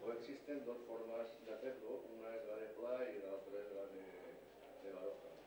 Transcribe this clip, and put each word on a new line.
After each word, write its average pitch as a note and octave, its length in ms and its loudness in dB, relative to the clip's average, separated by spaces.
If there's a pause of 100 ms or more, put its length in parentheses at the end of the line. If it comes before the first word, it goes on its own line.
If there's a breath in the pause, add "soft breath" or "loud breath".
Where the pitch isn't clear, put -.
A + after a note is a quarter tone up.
o A2+ 80 4
existen C3 540 0
dos A#2+ 180 0
formas A2+ 480 2 (140)
de A2+ 80 2
hacerlo, B2 580 2
una A2+ 240 -2
es A2+ 80 0
la G#2+ 160 2
de A2 160 -2
Pla B2 320 6
y G#2 160 0
la F#2+ 160 0
otra G2 160 -2
es G#2 160 0
la G2 160 0
de, F#2+ 160 -4 (800)
de - 80 -2
Baroja. - 400 -2 (140)